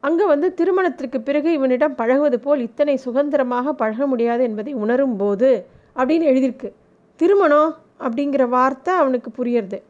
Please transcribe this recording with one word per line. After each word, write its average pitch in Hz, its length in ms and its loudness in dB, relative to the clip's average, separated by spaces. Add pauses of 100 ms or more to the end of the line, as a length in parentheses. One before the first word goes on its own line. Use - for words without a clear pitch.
அங்க 330 260 0
வந்து, 320 280 2
"திருமணத்திற்கு 339 640 -2
பிறகு 285 320 0
இவனிடம் 269 420 0
பழகுவது 254 460 0
போல் 285 200 0
இத்தனை 277 360 -2
சுதந்திரமாக 262 760 -2
பழக 233 340 -2
முடியாது 233 360 0
என்பதை 226 320 -4
உணரும் 240 420 0
போது" 202 500 0 (300)
அப்படின்னு 311 280 0
எழுதியிருக்கு. 262 480 0 (440)
திருமணம் 320 600 4 (240)
அப்படிங்கிற 269 480 -2
வார்த்தை 262 460 0
அவனுக்கு 254 500 -2
புரியறது. 220 460 -4